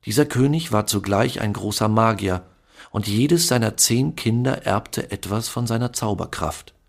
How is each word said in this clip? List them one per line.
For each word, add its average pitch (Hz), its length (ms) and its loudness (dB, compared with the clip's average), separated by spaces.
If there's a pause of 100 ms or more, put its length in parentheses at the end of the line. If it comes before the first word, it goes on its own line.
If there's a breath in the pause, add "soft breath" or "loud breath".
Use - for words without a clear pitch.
Dieser 117 220 2
König 147 460 2
war 107 140 2
zugleich 107 540 0
ein 107 120 0
großer 107 360 -2
Magier, 101 580 2 (440 loud breath)
und 104 160 -4
jedes 143 420 2
seiner 113 280 2
zehn 131 400 2
Kinder 123 480 0
erbte - 460 -2
etwas 101 380 -4
von 120 180 -4
seiner 113 260 -2
Zauberkraft. - 840 -4 (140)